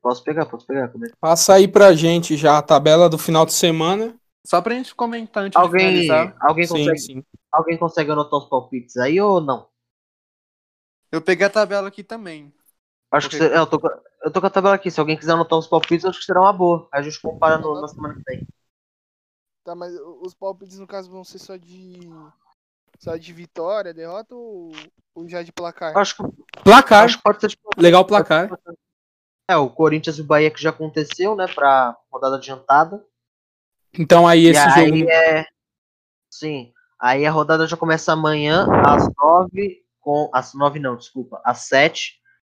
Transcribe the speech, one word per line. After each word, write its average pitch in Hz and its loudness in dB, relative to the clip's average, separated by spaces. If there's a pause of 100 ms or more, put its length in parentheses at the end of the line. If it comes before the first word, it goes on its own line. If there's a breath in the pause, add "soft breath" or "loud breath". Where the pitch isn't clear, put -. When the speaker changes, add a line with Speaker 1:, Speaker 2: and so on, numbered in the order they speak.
Speaker 1:
posso 123 -6
pegar, 156 -6
posso 117 -18
pegar. 135 -6
Como 117 -16
é 117 -12
que - -20
Speaker 2:
Passa 165 2
aí 196 8
pra 196 8
gente 165 -2
já 147 2
a 143 -2
tabela 156 4
do 160 -4
final 160 0
de - -6
semana. 185 -2 (300)
Speaker 3:
Só 175 -2
pra 220 -6
gente 254 -12
comentar 233 -8
antes 196 -4
Speaker 1:
Alguém, 185 2
Speaker 3:
de 175 0
finalizar. 160 -2
Speaker 1:
alguém 160 0
Speaker 2:
Sim, 170 -6
Speaker 1:
consegue, 139 -2
Speaker 2:
sim. 135 -16 (260)
Speaker 1:
alguém 165 -2
consegue 160 -4
anotar 147 -4
os - -16
palpites 123 -8
aí 143 -2
ou 196 0
não? 135 -8 (1400)
Speaker 3:
Eu 160 -6
peguei 180 0
a 202 0
tabela 196 -4
aqui 196 -20
também. 165 -18 (580)
Speaker 1:
Acho 147 -2
que 151 -10
Speaker 3:
Ok. 156 2
Speaker 1:
você, 123 -2
é, 165 2
eu 160 2
tô 151 -2
com, 156 -6 (360)
eu 151 -6
tô 185 -4
com 180 0
a 190 -2
tabela 196 0
aqui. 190 -6
Se - -8
alguém 156 -2
quiser 156 -4
anotar 165 0
os 165 -6
palpites, 165 -2
acho 185 -6
que - -16
será 180 0
uma 196 4
boa. 175 -2
A 139 -4
gente 151 -14
compara 160 -2
no, 151 -8
na 151 -12
semana 302 -16
que - -20
vem. - -14 (1160)
Speaker 4:
Tá, 175 -16
mas 175 -16
o-, 151 -20
os 185 -20
palpites, 190 -16
no 196 -20
caso, 190 -16
vão 185 -20
ser 185 -20
só 190 -20
de, 180 -20 (1000)
só 165 -12
de 165 -20
vitória, 175 -10
derrota 175 -16
ou, 208 -20 (420)
ou 170 -18
já 175 -12
de 170 -20
placar? 170 -10
Speaker 1:
Acho 196 -2
que, - -18
Speaker 2:
Placar. 220 8
Speaker 1:
acho 233 0
que - -20
pode 208 0
ser 214 -2
de - -18
placar. - -8
Speaker 2:
Legal 180 6
placar. 190 -2 (1000)
Speaker 1:
É, 185 2
o 139 0
Corinthians 156 -2
e 160 -12
o - -16
Bahia 151 2
que 156 -14
já 156 -4
aconteceu, 156 -6
né, 185 -6
pra 135 0 (140)
rodada 135 -6
adiantada. 139 -2 (880)
Speaker 2:
Então 170 6
aí 165 6
Speaker 1:
E - 8
Speaker 2:
esse 151 6
Speaker 1:
aí 143 6 (120)
Speaker 2:
jogo 160 0
Speaker 1:
é... 160 2 (840)
Sim, 139 -12 (260)
aí 135 -2
a 151 0
rodada 160 0
já 160 -8
começa 160 -2
amanhã 156 0 (200)
às 147 2 (120)
nove 180 0 (160)
com... 147 -4
às 131 -6
nove 143 -2
não, 127 -8
desculpa, - -16
às 123 -2 (100)
sete, 143 -2 (240)